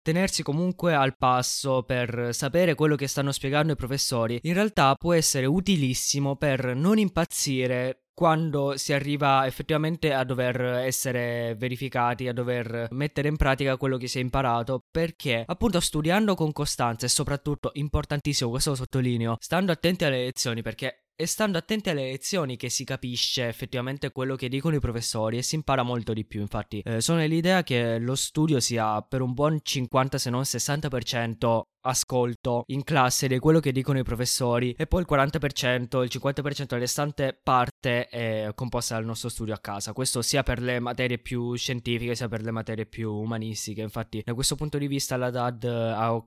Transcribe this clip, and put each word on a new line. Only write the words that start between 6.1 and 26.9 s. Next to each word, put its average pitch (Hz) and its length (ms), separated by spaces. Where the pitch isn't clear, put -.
per 127 400
non 185 200
impazzire 131 1080
quando 156 640
si 143 160
arriva 139 520
effettivamente 156 680
a 131 100
dover 127 380
essere 123 960
verificati, 123 720
a 123 40
dover 120 600
mettere 143 340
in 151 100
pratica 135 400
quello 131 200
che 127 100
si 131 120
è 127 40
imparato, 123 640
perché 151 560
appunto 175 360
studiando 180 560
con 156 160
costanza 123 540
e - 20
soprattutto, 143 640
importantissimo, 143 800
questo 131 200
lo 135 60
sottolineo, 123 640
stando 180 320
attenti 175 320
alle 127 220
lezioni, 117 360
perché - 440
è 165 60
stando 196 320
attenti 196 320
alle 135 200
lezioni 135 460
che 123 140
si - 120
capisce 123 640
effettivamente 127 640
quello 131 260
che 131 120
dicono 139 280
i 135 40
professori 113 560
e 127 60
si - 120
impara 135 280
molto 120 320
di 107 100
più. 107 160
Infatti, 104 400
eh, 113 220